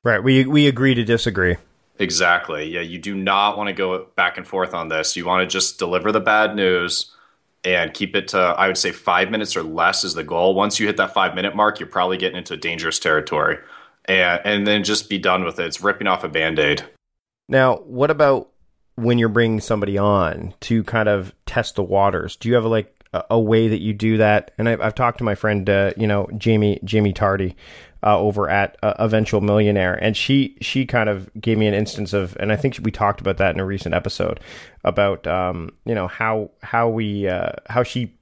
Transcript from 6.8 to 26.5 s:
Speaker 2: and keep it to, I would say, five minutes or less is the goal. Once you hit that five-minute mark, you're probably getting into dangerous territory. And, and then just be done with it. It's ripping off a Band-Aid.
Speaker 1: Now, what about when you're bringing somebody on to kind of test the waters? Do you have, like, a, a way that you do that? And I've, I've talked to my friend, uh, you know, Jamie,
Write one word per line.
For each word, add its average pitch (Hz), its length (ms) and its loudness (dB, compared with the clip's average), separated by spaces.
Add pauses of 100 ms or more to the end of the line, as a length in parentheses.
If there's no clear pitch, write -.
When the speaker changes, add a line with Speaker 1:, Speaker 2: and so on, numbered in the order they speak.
Speaker 2:
and 85 300 -2
keep 98 220 -6
it 98 140 -2
to, 104 100 -2
I 92 280 2
would 92 100 0
say, - 140 -2
five 92 400 0
minutes 107 240 -4
or 87 80 -2
less 82 400 0
is 90 120 -4
the 82 80 -6
goal. 87 320 2
Once 104 240 0
you 104 80 0
hit 104 100 -2
that 95 160 -2
five-minute 92 420 0
mark, 104 240 2
you're - 80 -12
probably 92 300 -2
getting 90 200 -4
into 87 200 -10
dangerous 80 420 -4
territory. 78 580 0 (480)
And, 90 380 2
and 104 240 0
then 104 160 2
just 104 260 -2
be 101 80 -2
done 92 260 0
with 85 160 -6
it. 87 60 -2
It's 82 160 -8
ripping 101 260 -2
off 92 160 0
a 87 60 -6
Band-Aid. 78 540 0 (680)
Speaker 1:
Now, 131 360 4
what 131 260 0
about 147 380 2 (480)
when 120 200 2
you're 113 120 2
bringing 110 320 2
somebody 101 360 -2
on 90 640 0
to 113 220 0
kind 110 260 0
of 98 240 -2 (140)
test - 280 -4
the 101 80 -2
waters? 98 520 0
Do - 140 -6
you 120 60 4
have, 113 100 2
like, 113 280 0 (200)
a, 87 180 -2
a 117 80 4
way 113 280 4
that 107 140 0
you 107 120 -2
do 110 240 0
that? 107 420 4
And 113 100 0
I've, 113 100 0
I've 107 160 -2
talked 120 220 0
to 123 60 -6
my 107 120 0
friend, 104 320 0
uh, 98 300 2
you 113 100 0
know, 101 300 0
Jamie, 107 460 2